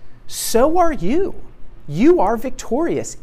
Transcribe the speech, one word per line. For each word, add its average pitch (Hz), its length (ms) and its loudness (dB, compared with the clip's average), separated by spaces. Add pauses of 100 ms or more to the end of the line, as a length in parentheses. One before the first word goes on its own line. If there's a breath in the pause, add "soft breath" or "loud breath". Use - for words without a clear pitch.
(280 soft breath)
so - 500 2
are 330 160 4
you. 262 420 0 (540)
You 262 320 4
are 220 160 2
victorious 233 840 -4